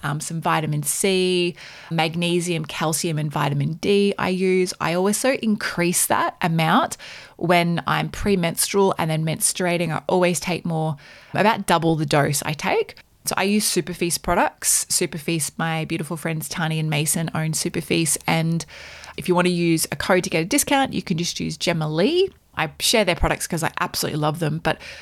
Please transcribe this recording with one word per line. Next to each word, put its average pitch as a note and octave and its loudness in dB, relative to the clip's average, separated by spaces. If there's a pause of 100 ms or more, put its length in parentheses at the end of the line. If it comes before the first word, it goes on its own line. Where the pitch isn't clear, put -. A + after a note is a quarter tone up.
um, D3 -2
some E3 -6
vitamin D#3 0
C, F#3 2 (360)
magnesium, E3+ 0
calcium, D#3+ -2
and D3+ -2
vitamin C#3+ 0
D G3+ 2
I F3+ 0
use. F#3 2
I D#3+ 0
also G#3 2
increase F#3 0
that - 0
amount E3 2 (400)
when E3+ 2
I'm D3+ 2
premenstrual F#3+ 2
and E3 0
then D#3+ 0
menstruating. E3+ 0
I - -4
always F3+ 2
take - -4
more, D#3+ -2 (380)
about G#3 2
double E3 4
the D3+ 0
dose D3 2
I D3 -2
take. F4+ -2 (300)
So - -4
I F#3 0
use G#3 2
Superfeast F3 -2
products. - 0
Superfeast, E3+ -2
my D#3+ -2
beautiful D#3+ -6
friends D#3 -6
Tani D#3+ -2
and D#3 0
Mason D#3 0
own D#3+ -2
Superfeast. E3 0 (100)
And E3 0 (540)
if - -6
you F3 4
want F3+ 4
to F3+ 2
use E3+ 2
a - -4
code F#3 2
to - -6
get E3 0
a E3 -2
discount, C4+ 0
you F3+ -2
can E3 -2
just E3+ -4
use D#3+ -4
Gemma D#3+ 0
Lee. D4+ 2 (260)
I D#3 -2
share A3 2
their F3+ 2
products - 0
'cause D#3+ -2
I - -2
absolutely - -4
love D3+ 0
them. D#3 -2
But - -2 (220)